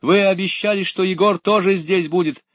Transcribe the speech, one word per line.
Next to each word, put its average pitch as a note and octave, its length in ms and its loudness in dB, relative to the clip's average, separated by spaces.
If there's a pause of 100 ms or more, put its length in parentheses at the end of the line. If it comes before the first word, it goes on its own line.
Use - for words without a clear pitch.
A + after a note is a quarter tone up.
Вы F#3+ 240 2
обещали, G3 580 -2
что F#3 200 -4
Егор F#3+ 360 0
тоже G3 360 2
здесь F3 320 -2
будет! D#3 360 -2 (120)